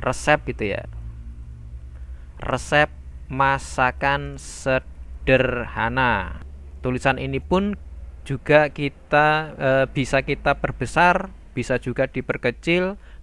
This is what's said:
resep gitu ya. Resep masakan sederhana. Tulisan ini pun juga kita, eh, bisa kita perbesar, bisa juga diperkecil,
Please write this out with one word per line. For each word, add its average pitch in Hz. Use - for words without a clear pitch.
resep 147
gitu 101
ya. -
Resep 147
masakan 139
sederhana. 123
Tulisan 127
ini 135
pun 196
juga 147
kita, 151
eh, 135
bisa 131
kita 143
perbesar, 175
bisa 123
juga 131
diperkecil, 175